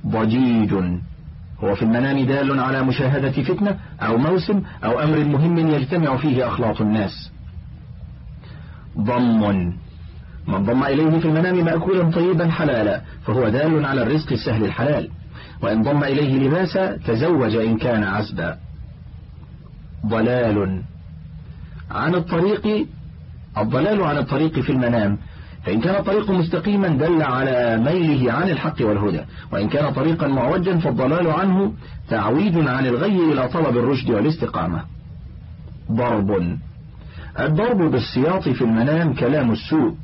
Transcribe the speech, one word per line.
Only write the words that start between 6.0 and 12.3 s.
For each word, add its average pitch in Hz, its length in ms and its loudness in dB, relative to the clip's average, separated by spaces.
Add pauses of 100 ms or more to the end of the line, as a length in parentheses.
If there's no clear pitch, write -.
فيه 127 320 2
أخلاط 110 320 -2
الناس. 107 520 0 (1700)
ضم، 107 760 2 (760)
من 98 180 0
ضم 127 200 2
إليه 156 340 4
في 160 100 2
المنام 175 360 4
مأكولا 165 460 2
طيبا 170 400 2